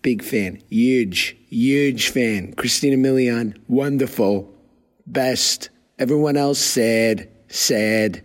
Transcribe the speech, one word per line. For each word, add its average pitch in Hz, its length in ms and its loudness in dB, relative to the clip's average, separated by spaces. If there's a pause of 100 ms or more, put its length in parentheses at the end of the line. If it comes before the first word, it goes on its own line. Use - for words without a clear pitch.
Big 117 220 -2
fan. 98 460 -4
Huge, 117 680 0 (140)
huge 135 600 0
fan. 107 440 -2
Christina 135 440 0
Milian, 123 600 0 (100)
wonderful. 123 840 0 (540)
Best. 131 640 -2 (300)
Everyone 147 380 2
else, 143 220 0
sad, 113 720 0 (180)
sad. 107 760 0